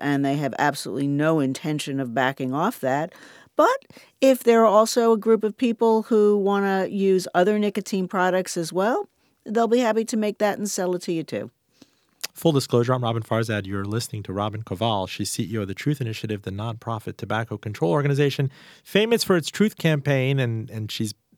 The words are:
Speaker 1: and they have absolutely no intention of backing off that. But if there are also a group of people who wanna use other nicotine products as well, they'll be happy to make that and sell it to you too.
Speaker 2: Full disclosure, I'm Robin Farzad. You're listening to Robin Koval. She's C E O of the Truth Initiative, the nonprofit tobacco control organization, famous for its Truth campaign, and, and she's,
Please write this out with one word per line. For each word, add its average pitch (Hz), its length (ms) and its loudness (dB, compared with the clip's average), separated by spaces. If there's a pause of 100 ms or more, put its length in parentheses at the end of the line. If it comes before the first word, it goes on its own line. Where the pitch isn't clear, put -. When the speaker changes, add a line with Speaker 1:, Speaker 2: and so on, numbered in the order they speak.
Speaker 1:
and 139 240 -2
they 139 120 0
have 143 220 -4
absolutely 143 480 -2
no 151 320 0
intention 139 640 -4
of 123 140 -6
backing 131 400 -2
off 180 260 -2
that. 139 320 -2 (440)
But 480 280 4 (380)
if 269 200 4
there 233 200 6
are 226 40 6
also 226 460 4
a 220 60 4
group 220 260 2
of 208 100 -2
people 226 500 2
who 208 340 4
wanna 196 480 2
use 190 480 0
other 208 240 4
nicotine 196 500 -2
products 185 480 0
as 165 160 -4
well, 226 340 0 (380)
they'll 233 240 0
be 240 120 4
happy 226 260 0
to 233 100 -4
make 214 220 -2
that 208 180 0
and 202 120 -6
sell 180 260 -2
it 180 80 -6
to 185 100 -6
you 160 120 -4
too. 107 260 -8 (800)
Speaker 2:
Full 165 200 2
disclosure, 127 420 2
I'm 123 80 -2
Robin 117 200 -2
Farzad. 110 440 -2
You're 98 180 -4
listening 107 380 -6
to 95 100 -10
Robin 104 300 -4
Koval. 101 440 -2
She's - 240 -6
C 113 220 -4
E 113 60 -4
O 104 40 -2
of 98 60 -6
the 98 60 -8
Truth 147 260 -2
Initiative, 107 420 -6
the 95 80 -6
nonprofit 113 680 -8
tobacco 107 400 -4
control 156 320 -4
organization, 143 600 0 (320)
famous 220 400 2
for 185 140 4
its 151 140 -2
Truth 214 260 0
campaign, 139 640 2
and, 117 320 -2
and 107 200 -8
she's, 110 220 -4 (260)